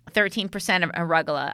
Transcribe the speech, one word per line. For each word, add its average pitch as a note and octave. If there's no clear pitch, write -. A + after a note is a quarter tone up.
thirteen G3+
percent F#3
of E3
arugula. D#3+